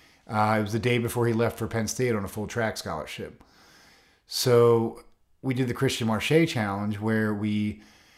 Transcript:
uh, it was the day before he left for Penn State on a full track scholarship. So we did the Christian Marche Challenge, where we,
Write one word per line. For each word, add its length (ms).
uh, 320
it 40
was 100
the 60
day 180
before 280
he 60
left 260
for 80
Penn 220
State 260
on 120
a 20
full 200
track 280
scholarship. 680
So 720
we 120
did 160
the 40
Christian 340
Marche 400
Challenge, 520
where 340
we, 480